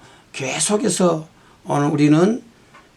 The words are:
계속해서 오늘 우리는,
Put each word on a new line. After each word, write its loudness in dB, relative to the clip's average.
계속해서 -2
오늘 -2
우리는, 2